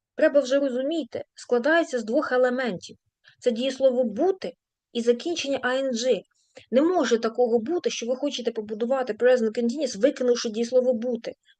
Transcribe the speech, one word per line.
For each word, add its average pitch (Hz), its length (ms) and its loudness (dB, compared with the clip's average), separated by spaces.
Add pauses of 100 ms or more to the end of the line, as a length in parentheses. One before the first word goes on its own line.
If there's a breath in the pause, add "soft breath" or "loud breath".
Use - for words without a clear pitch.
(160)
треба 285 240 4
вже 262 180 0
розуміти, 277 640 -2 (100)
складається 285 640 0
з 220 60 -4
двох 269 280 0
елементів. 254 640 0 (420 soft breath)
Це 247 120 2
дієслово 254 540 2
«бути» 240 480 -2 (400)
і 240 80 -2
закінчення 254 600 0
ай 254 160 0
ен 269 140 -2
джі. 226 300 0 (480 loud breath)
Не 247 120 4
може 311 360 2
такого 233 400 0
бути, 254 320 -2
що - 160 -8
ви 247 100 -2
хочете 254 360 -4
побудувати 226 600 -4
present 233 380 2 (100)
continuous, 233 400 -4
викинувши 247 480 2
дієслово 240 460 2
«бути». 233 380 -6 (280 soft breath)